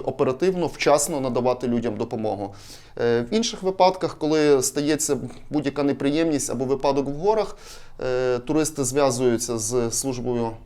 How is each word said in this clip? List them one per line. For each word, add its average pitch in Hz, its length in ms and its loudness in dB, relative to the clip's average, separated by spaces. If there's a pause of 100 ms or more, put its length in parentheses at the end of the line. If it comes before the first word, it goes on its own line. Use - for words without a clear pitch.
оперативно, 143 640 0
вчасно 151 520 2
надавати 127 480 0
людям 117 300 0
допомогу. 107 580 -4 (460)
Е, 117 200 2
в 120 120 -4
інших 220 300 -2
випадках, 185 540 2
коли 147 460 4
стається 147 540 0 (320)
будь-яка 143 340 -2
неприємність 143 640 0
або 120 160 -2
випадок 135 420 0
в 143 40 -4
горах, 196 460 0 (460)
е, 127 360 0
туристи 147 440 0
зв'язуються 123 760 2
з 117 340 0
службою, 120 600 -2 (140)